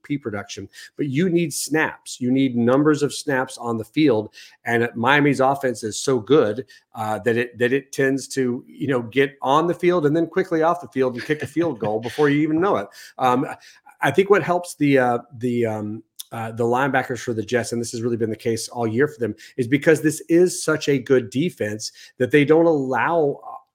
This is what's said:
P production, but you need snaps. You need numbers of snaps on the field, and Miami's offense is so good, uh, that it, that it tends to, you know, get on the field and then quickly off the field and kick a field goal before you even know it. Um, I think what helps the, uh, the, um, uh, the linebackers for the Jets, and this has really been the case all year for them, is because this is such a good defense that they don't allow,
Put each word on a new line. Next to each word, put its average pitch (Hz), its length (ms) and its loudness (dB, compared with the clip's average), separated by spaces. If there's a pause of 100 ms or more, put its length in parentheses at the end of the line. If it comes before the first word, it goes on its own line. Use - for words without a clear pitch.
P 143 160 -6
production, 101 500 -10 (280)
but 151 100 -4
you 151 240 0
need 170 240 0
snaps. - 640 -4
You 123 100 0
need 131 240 2
numbers 139 480 2
of 147 120 -2
snaps 131 420 -4
on 117 220 -6
the 110 60 -8
field, 117 500 0 (320)
and 117 280 0
Miami's 135 460 4
offense 131 420 0
is 107 160 -6
so 131 220 0
good, 120 460 2 (280)
uh, 107 260 -4
that 113 180 0
it, 123 200 -6
that 120 140 0
it 135 200 -2
tends 135 360 0
to, 127 400 -2
you - 200 -6
know, 131 120 0
get 135 400 -2
on 147 260 2
the 170 80 0
field 175 300 2
and 147 100 2
then 165 120 2
quickly 170 360 -2
off 170 200 0
the 127 60 -16
field 127 260 -2
and 117 100 -10
kick 147 180 -4
a 123 40 -6
field 151 320 -2
goal 107 220 -2
before 135 280 0
you 143 120 2
even 156 200 0
know 185 160 2
it. 101 120 -4 (280)
Um, 127 300 2 (560)
I 156 80 2
think 196 180 2
what 196 140 6
helps 175 320 -2
the, 143 240 4
uh, 123 200 2 (200)
the, 120 260 -2
um, 107 380 -6 (300)
uh, 113 200 -10
the 117 120 -2
linebackers 127 560 0
for 123 120 -6
the 110 120 -4
Jets, 120 280 -2
and 120 80 -4
this 113 120 -8
has 117 100 -6
really 117 160 -2
been 110 100 -2
the 110 80 -6
case 113 320 -4
all 120 180 -4
year 117 220 2
for - 100 -18
them, 107 160 -4 (220)
is 123 100 -2
because 143 360 2
this 147 260 -2
is 175 340 2
such 151 260 -2
a 143 100 2
good 123 320 2
defense 110 640 -4 (260)
that 127 120 -2
they 147 140 6
don't 160 220 4
allow, 143 760 0 (340)